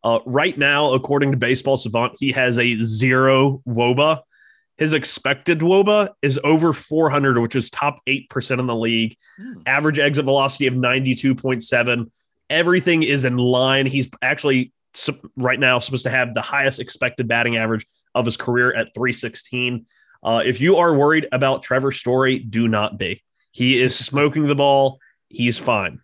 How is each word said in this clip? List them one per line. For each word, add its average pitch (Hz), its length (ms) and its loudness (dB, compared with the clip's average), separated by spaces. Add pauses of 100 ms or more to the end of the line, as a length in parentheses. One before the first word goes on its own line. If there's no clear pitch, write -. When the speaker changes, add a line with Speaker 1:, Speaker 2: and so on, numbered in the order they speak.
Speaker 1:
Uh, 113 220 2
right 143 320 -2
now, 143 360 2
according 139 380 0
to 135 60 0
Baseball 127 400 0
Savant, 117 420 -2
he 135 140 -2
has 123 260 0
a 120 160 2
zero 131 880 2
woba. 127 540 0 (580)
His 156 160 -2
expected 143 680 -2
woba 196 500 4 (120)
is 135 220 0
over 156 300 4
four 156 360 0
hundred, 135 300 2
which 117 160 -2
is 120 140 -2
top 143 380 -6
eight 135 220 -4
percent 127 300 -4
in 127 80 -2
the 117 80 -2
league. 113 400 -2 (220)
Speaker 2:
Hmm. 208 280 -16
Speaker 1:
Average 143 340 0
exit 143 260 2
velocity 135 420 0
of 123 80 -2
ninety-two 127 580 0
point 127 300 -4
seven. 120 480 -2 (380)
Everything 170 520 2
is 143 220 0
in 123 140 0
line. 127 480 2
He's 131 240 -2 (120)
actually 131 520 -2 (200)
sup-, - 320 -8 (120)
right 127 200 0
now 127 220 2
supposed 131 240 -6
to 131 60 -2
have 120 240 -2
the 110 80 -4
highest 139 400 -2
expected 123 440 -6
batting 117 300 0
average 113 300 -2 (280)
of 120 120 0
his 113 100 -2
career 123 400 0
at 113 180 -4
three 120 200 -4
sixteen. 123 720 -8 (360)
Uh, 113 240 0
if 123 140 0
you 170 160 4
are 170 180 4
worried 147 380 2
about 135 320 0
Trevor 135 300 -2
Story, 131 440 0
do 113 300 -2
not 107 300 -2
be. 98 260 -8 (280)
He 123 300 2
is 127 140 2
Speaker 2:
<laughs> - 140 -8
Speaker 1:
smoking 147 360 0
the 143 100 0
ball. 139 440 2 (300)
He's 120 280 -2
fine. 101 460 -2